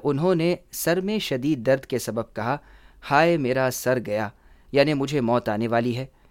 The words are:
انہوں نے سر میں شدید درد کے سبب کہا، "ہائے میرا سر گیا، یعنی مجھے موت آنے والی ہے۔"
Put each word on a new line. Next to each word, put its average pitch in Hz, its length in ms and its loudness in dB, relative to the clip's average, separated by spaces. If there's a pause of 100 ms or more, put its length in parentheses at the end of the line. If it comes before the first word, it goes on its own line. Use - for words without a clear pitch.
انہوں 151 320 2
نے 165 200 0 (160)
سر 175 300 0
میں 208 180 -2
شدید 135 460 -2
درد 131 200 2
کے 123 140 -4
سبب 110 240 -4 (100)
کہا، 117 240 -4 (540)
"ہائے 165 260 4
میرا 131 360 0
سر 127 320 0
گیا، 104 240 -4 (420)
یعنی 143 220 4
مجھے 139 280 -2
موت 117 280 0
آنے 110 180 -2
والی 117 300 0
ہے۔" 131 80 -6 (260)